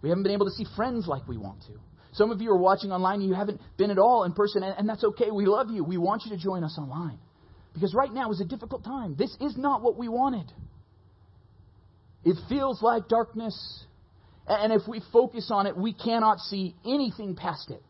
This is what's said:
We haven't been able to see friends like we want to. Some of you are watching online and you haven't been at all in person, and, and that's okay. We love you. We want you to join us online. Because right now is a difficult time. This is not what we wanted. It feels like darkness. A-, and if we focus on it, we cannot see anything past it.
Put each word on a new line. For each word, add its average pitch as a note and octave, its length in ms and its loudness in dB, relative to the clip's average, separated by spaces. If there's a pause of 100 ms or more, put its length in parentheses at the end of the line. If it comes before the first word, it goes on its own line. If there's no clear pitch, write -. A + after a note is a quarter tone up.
We C#3+ 80 0
haven't F#3+ 140 0
been G3 80 2
able G3+ 140 2
to F#3 60 -4
see - 140 -8 (100)
friends A#3 300 -2
like C#3 200 -6
we A#2+ 120 -8
want G2 300 -12
to. G#2 60 -18 (380)
Some G#3+ 180 4
of G#3+ 120 -4
you A3+ 80 0
are F#3+ 80 6
watching F#3+ 340 4
online F#3 280 0
and G3 80 0
you F#3 60 2
haven't G3+ 260 -4 (180)
been G3+ 120 2
at G3 80 0
all A3 260 6
in F3+ 80 -2
person, G#3 300 2
and, F#3+ 140 -4
and G#3 120 0
that's G#3+ 160 -4
okay. A3 260 2
We G#3 160 0
love G#3+ 240 4
you. G#3+ 120 -4
We E3+ 140 -2
want F#3+ 300 0
you G#3+ 100 -10
to E3 60 -10
join F#3 200 -2
us D#3 160 -6
online. D3 400 -8 (540)
Because E3+ 220 -2
right C4 180 2
now A#3+ 200 -4
is F3+ 80 -4
a G3 40 -2
difficult A3+ 400 -10
time. A3+ 320 -6
This - 240 -2
is B3+ 160 -6
not C4 240 0
what G4 160 2
we A#3+ 120 -8
wanted. A#3+ 440 -2 (1700)
It E3+ 140 4 (140)
feels C4+ 320 0
like A3+ 260 2
darkness. A3+ 760 -2 (600)
A-, - 60 0
and G#3+ 220 2
if G#3 120 4
we A3 140 -8 (100)
focus A#3 400 4
on G3+ 160 2
it, F#3+ 80 -2
we G3+ 200 -2
cannot A3 460 2
see F#3+ 340 -6 (100)
anything A3 500 -2
past D#3+ 360 -8
it. - 200 -14